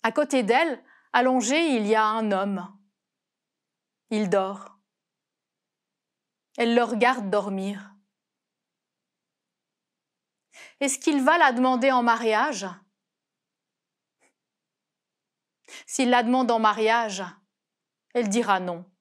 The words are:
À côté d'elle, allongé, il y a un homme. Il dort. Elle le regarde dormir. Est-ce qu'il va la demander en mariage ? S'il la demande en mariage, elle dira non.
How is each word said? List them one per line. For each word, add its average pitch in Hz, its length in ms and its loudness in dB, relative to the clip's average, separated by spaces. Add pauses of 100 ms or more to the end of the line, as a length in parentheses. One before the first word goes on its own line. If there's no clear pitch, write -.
À 226 80 0
côté 294 300 0
d'elle, 254 420 0 (300)
allongé, 254 640 2
il 214 100 0
y 214 80 2
a 220 100 2
un 214 280 -2
homme. 190 440 -4 (1300)
Il 214 220 -2
dort. 196 480 -4 (1800)
Elle 233 160 0
le 240 100 4
regarde 233 460 0
dormir. 196 640 -4 (2750)
Est-ce 269 180 -2
qu'il 285 260 0
va 311 140 4
la 294 140 4
demander 254 400 2
en 254 100 2
mariage ? 226 640 0 (3250)
S'il 247 240 -2
la 247 140 4
demande 247 260 0
en 233 80 2
mariage, 220 680 0 (920)
elle 240 120 0
dira 202 320 0
non. 180 420 -8